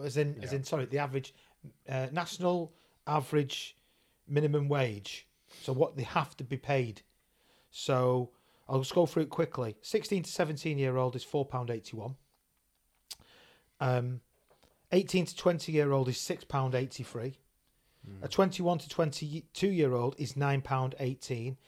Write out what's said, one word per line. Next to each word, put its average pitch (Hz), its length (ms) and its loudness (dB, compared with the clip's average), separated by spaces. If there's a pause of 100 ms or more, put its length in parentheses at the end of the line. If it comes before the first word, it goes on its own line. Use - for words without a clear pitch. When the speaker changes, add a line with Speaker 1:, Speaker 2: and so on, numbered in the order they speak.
Speaker 1:
as 139 140 -4
in, 143 260 0
as 113 80 -8
Speaker 2:
Yeah. 139 60 0
Speaker 1:
in, 135 80 -4
sorry, 139 200 -2
the 135 140 -2
average, 135 340 -4 (540)
uh, 131 240 -2
national 175 600 0 (340)
average 147 720 0 (500)
minimum 147 400 2
wage. 123 580 -2 (380)
So 135 80 -4
what 135 240 2
they 131 80 -4
have 147 340 -2
to 143 60 -10
be 127 140 -4
paid. 131 440 0 (680)
So 127 600 2 (360)
I'll 135 120 2
just 131 140 -2
go 175 120 6
through 165 180 0
it 147 60 -4
quickly. 123 520 -4
Sixteen - 420 0
to - 80 -10
seventeen 151 460 -2
year 131 200 2
old 127 180 2
is 123 80 -6
four 143 220 -2
pound 123 260 -4
eighty-one. 113 440 -8 (1600)
Um, 123 400 0 (720)
eighteen 180 340 4
to - 100 -10
twenty 170 360 2
year 147 200 4
old 135 180 4
is 120 80 -2
six - 260 -6
pound 131 320 0
eighty-three. 127 640 -4 (680)
Speaker 2:
Mm. 95 140 -12
Speaker 1:
A 143 40 -6
twenty-one 175 520 2
to - 100 -12
twenty-two 156 800 -2
year 151 240 4
old 120 240 0
is 135 200 -6
nine 139 240 2
pound 131 380 -2
eighteen. 131 580 -4 (100)